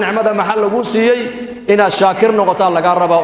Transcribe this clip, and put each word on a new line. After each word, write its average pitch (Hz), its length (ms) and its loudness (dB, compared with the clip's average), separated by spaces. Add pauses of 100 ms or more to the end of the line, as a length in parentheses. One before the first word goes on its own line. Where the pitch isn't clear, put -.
nicmada 214 320 -2
maxaa 202 240 -2
lagu 208 280 0
siiyey? 233 360 0 (480)
Inaad 202 240 2
shaakir 196 400 2
noqotaa 190 400 0
lagaa 170 240 2
rabaa 170 280 2